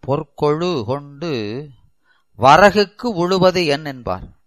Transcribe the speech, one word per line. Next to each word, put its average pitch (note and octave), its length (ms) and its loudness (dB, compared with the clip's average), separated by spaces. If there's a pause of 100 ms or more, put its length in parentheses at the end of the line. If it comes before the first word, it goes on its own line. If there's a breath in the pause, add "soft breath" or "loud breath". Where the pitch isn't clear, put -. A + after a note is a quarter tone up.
பொற்கொழு D3+ 760 -4
கொண்டு C#3+ 800 -8 (680)
வரகுக்கு F#3+ 680 4
உழுவது F3+ 600 0
என் D3 200 -2
என்பார். A#2 600 -10